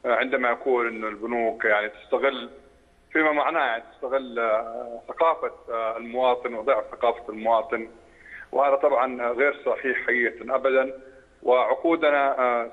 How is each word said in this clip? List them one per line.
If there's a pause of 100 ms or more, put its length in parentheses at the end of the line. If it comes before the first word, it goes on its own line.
آه،
عندما
يقول
إنه
البنوك
يعني
تستغل، (640)
فيما
معناه
يعني (100)
تستغل،
آه،
ثقافة، (180)
آه،
المواطن
وضعف
ثقافة
المواطن، (640)
وهذا
طبعًا
غير (100)
صحيح
حقيقة
أبدًا. (500)
وعقودنا،
آه،